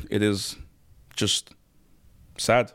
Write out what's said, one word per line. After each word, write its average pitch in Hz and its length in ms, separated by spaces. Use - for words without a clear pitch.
it 104 120
is 101 320
just - 340
sad. 117 380